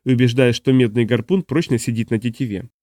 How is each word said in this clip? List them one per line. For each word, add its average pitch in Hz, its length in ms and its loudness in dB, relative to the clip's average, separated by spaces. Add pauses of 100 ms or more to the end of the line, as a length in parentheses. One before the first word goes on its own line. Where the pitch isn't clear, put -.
и 131 80 2
убеждаясь, 120 420 2
что - 160 -2
медный 120 340 2
гарпун 123 380 -2
прочно 143 340 -2
сидит 113 340 -4
на 110 80 0
тетиве. 117 500 -8 (140)